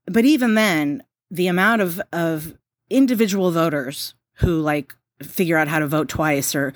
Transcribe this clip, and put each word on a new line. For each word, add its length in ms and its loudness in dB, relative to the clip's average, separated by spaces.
but 180 2
even 300 4
then, 480 0
the 160 -2
amount 340 2
of, 180 -4
of 440 -4
individual 580 2
voters 640 -2
who, 280 0
like, 320 -4
figure 360 0
out 120 2
how 100 0
to 80 0
vote 220 -2
twice, 440 -2
or, 220 -2